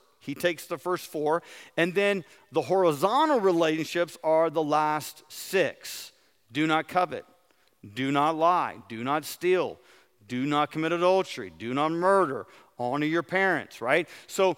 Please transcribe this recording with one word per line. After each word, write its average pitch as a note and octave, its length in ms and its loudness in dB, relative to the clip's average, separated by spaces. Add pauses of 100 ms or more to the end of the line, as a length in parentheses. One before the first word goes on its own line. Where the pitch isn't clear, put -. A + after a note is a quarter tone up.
(180)
he - 160 -10
takes F3 320 -2
the E3 140 -8
first F3+ 260 -4
four, D#3 380 -2 (340)
and E3+ 160 2
then G3+ 320 0 (260)
the C#3+ 120 0
horizontal F#3+ 760 4
relationships E3 840 0
are D#3+ 260 4
the D#3 140 0
last D3+ 640 0
six. - 840 -4 (400)
Do D3 140 0
not D#3 220 2
covet, E3 380 -2 (680)
do C3+ 180 -4
not D3 240 2
lie, D#3 420 0 (120)
do A2+ 140 -10
not D3 200 -2
steal, E3+ 560 -2 (480)
do B2 200 -4
not D3 240 0
commit D#3+ 200 -2
adultery, F3 640 0
do A2+ 200 -6
not D3+ 160 0
murder, E3+ 560 2 (320)
honor C3 260 -2
your E3 160 0
parents, F3+ 600 -2
right? D3 280 0 (160)
So F#3+ 320 2